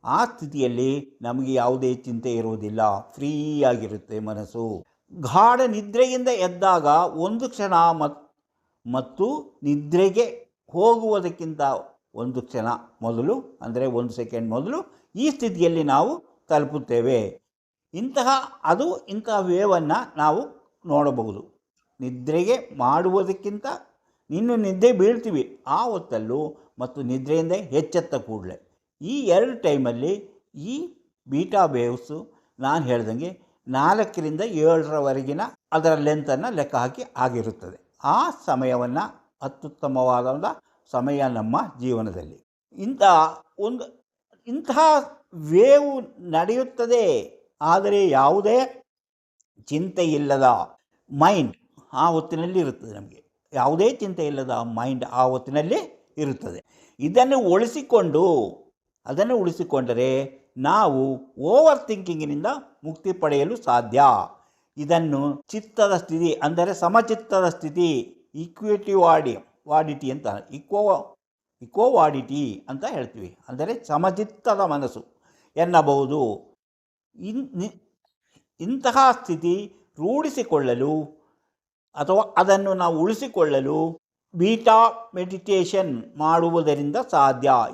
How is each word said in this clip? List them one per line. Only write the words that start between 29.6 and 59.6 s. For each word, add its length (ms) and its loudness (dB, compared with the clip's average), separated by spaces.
ಟೈಮಲ್ಲಿ 680 -2
ಈ 420 -10
ಬೀಟಾ 360 0
ವೇವ್ಸು 800 -4
ನಾನು 240 0
ಹೇಳ್ದಂಗೆ 560 -4
ನಾಲ್ಕರಿಂದ 720 0
ಏಳರವರೆಗಿನ 840 0
ಅದರ 260 2
ಲೆಂತನ್ನು 560 -2
ಲೆಕ್ಕ 220 -4
ಹಾಕಿ 260 -4
ಆಗಿರುತ್ತದೆ. 640 -6
ಆ 140 2
ಸಮಯವನ್ನು 640 -2
ಅತ್ಯುತ್ತಮವಾದ 1040 -2
ಸಮಯ 380 -2
ನಮ್ಮ 280 -4
ಜೀವನದಲ್ಲಿ. 600 -6
ಇಂಥ 240 -6
ಒಂದು, 260 -6
ಇಂತಹ 340 -2
ವೇವ್ 440 6
ನಡೆಯುತ್ತದೆ, 760 0
ಆದರೆ 480 2
ಯಾವುದೇ 500 4
ಚಿಂತೆ 440 -2
ಇಲ್ಲದ 340 2
ಮೈಂಡ್ 440 2
ಆ 160 0
ಹೊತ್ತಿನಲ್ಲಿ 520 -2
ಇರುತ್ತದೆ. 340 -6
ನಮಗೆ 260 -20
ಯಾವುದೇ 400 2
ಚಿಂತೆ 340 -6
ಇಲ್ಲದ 280 -4
ಮೈಂಡ್ 380 -6
ಆ 140 2
ಹೊತ್ತಿನಲ್ಲಿ 560 0
ಇರುತ್ತದೆ. 420 -6
ಇದನ್ನು 380 4
ಉಳಿಸಿಕೊಂಡು, 760 2
ಅದನ್ನು 300 -2
ಉಳಿಸಿಕೊಂಡರೆ 720 -2